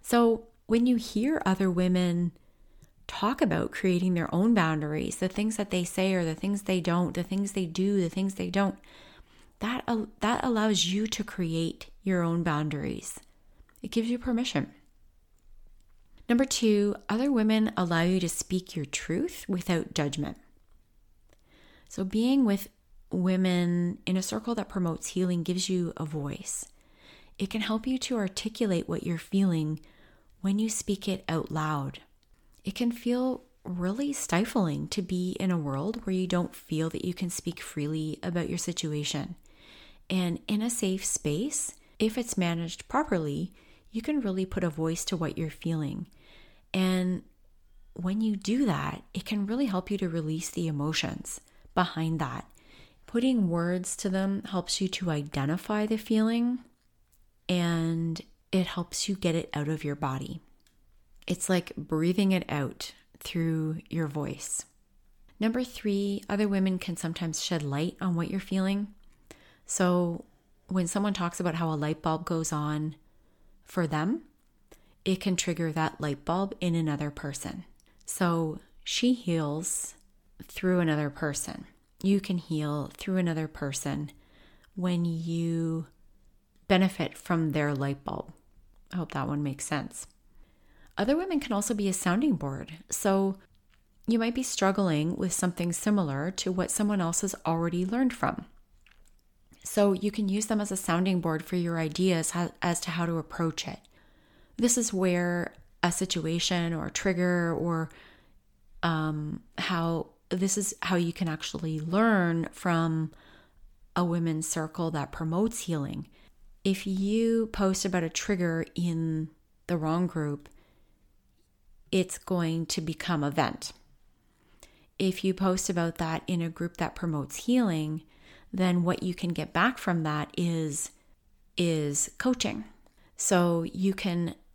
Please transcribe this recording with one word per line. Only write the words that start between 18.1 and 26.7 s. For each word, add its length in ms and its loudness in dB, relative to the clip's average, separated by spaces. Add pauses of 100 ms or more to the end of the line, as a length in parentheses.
to 80 0
speak 480 -4
your 100 -2
truth 640 -4
without 460 -2
judgment. 440 -2 (1500)
So 140 -4
being 420 4
with 240 2 (400)
women 960 2
in 100 2
a 60 2
circle 320 -4
that 160 -4
promotes 380 -2
healing 340 0
gives 260 -2
you 300 0
a 80 -4
voice. 580 -6 (760)